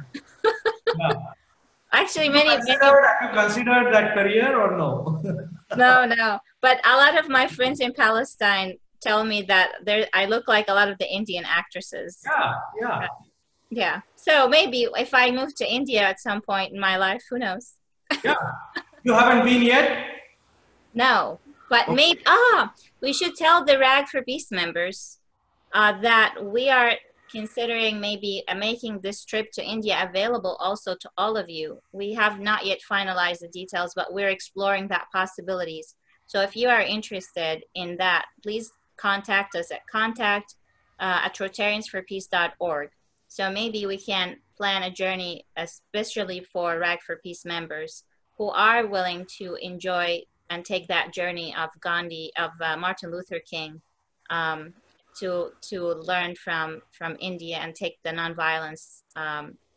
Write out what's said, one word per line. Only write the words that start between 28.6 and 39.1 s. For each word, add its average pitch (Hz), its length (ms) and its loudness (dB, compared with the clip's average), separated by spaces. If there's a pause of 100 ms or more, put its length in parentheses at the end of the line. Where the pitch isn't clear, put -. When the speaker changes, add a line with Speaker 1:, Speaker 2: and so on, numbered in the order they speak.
Speaker 2:
this 196 240 -8
trip 220 300 -6
to - 100 -8
India 214 380 -2
available 190 580 -2
also 190 360 -4
to - 200 -18
all 214 220 -2
of 185 100 -6
you. 156 320 -10 (120)
We 202 220 -8
have 208 260 0
not 208 260 -2
yet 190 160 -2
finalized 180 580 -2
the 170 80 -18
details, 180 480 -8
but 170 160 -6
we're 196 260 -2
exploring 196 500 -4
that 180 260 -4
possibilities. 180 840 -6 (300)
So 202 160 -2
if 196 140 -2
you 233 140 0
are 233 120 4
interested 180 840 -6 (120)
in 175 220 -8
that, 180 280 0 (180)
please 220 280 -8 (260)
contact 202 580 -2